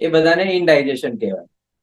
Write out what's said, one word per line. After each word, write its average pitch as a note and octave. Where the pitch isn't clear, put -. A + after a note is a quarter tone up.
એ E3
બધાને E3
ઇનડાઇજેશન D3
કહેવાય. G2+